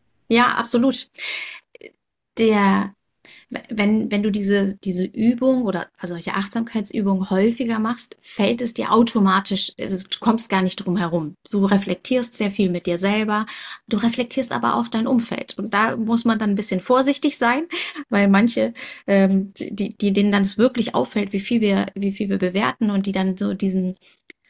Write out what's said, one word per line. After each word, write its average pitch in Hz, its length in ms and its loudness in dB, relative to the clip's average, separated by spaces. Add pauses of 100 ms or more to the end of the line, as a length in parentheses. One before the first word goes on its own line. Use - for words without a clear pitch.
(280)
Ja, 233 280 2
absolut. 247 520 0 (1300)
Der, 202 560 4 (720)
wenn, 214 420 0
wenn 208 120 0
du 214 100 0
diese, 196 460 0
diese 185 260 -2
Übung 247 600 2
oder, 185 220 -2 (120)
also 175 160 -8
solche - 200 -6
Achtsamkeitsübungen 196 960 -2
häufiger 226 480 0
machst, 226 420 -4
fällt 233 420 -2
es 233 120 -4
dir 214 180 -4
automatisch, 196 840 2
also 190 300 -6
du - 100 -6
kommst 226 320 0
gar 190 120 2
nicht 185 140 -2
drum 180 200 -2
herum. 170 380 -2 (160)
Du 196 140 2
reflektierst 202 680 0
sehr 208 160 -2
viel 196 200 0
mit 175 160 -4
dir 175 120 0
selber, 214 480 0 (420)
du 208 100 0
reflektierst 240 520 -2
aber 233 260 0
auch 233 120 -2
dein 226 180 -2
Umfeld. - 520 -2
Und 202 160 -8
da 220 220 0
muss 233 280 0
man 226 140 2
dann 214 120 0
ein 196 60 2
bisschen 196 240 -2
vorsichtig 269 580 2
sein, 254 280 0 (420)
weil 202 200 4
manche, 220 440 4 (340)
ähm, 196 480 4
die, - 360 -6
die, 202 220 0
denen 202 200 4
dann 202 100 4
es 196 160 0
wirklich 240 380 2
auffällt, 208 360 0
wie 196 80 -2
viel 233 200 0
wir, 202 340 2
wie 196 180 -2
viel 196 180 -4
wir 196 80 0
bewerten 208 520 -2
und 196 160 0
die 190 60 -2
dann 190 240 -2
so 202 180 -4
diesen, 185 400 -2 (560)